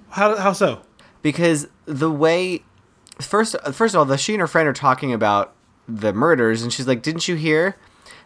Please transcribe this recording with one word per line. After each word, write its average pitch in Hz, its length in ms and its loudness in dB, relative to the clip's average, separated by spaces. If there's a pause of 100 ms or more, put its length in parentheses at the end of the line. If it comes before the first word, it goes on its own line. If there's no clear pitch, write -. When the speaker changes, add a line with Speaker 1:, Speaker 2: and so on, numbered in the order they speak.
(120)
Speaker 1:
How, 208 240 0
how 196 180 0
so? 165 280 0 (420)
Speaker 2:
Because 151 440 0 (180)
the 156 260 -2
way 165 500 0 (600)
first, 220 340 -2 (160)
first 214 240 0
of 170 40 6
all, 151 60 6
the, 135 120 0
she 214 160 -2
and 208 80 0
her 165 60 0
friend 160 200 2
are 139 60 0
talking 131 400 0
about 104 400 2 (340)
the 107 260 -2
murders, 117 500 2
and 120 100 -4
she's 127 140 -6
like, 123 140 0
"Didn't 165 260 -4
you 180 80 -2
hear? 160 420 0 (480)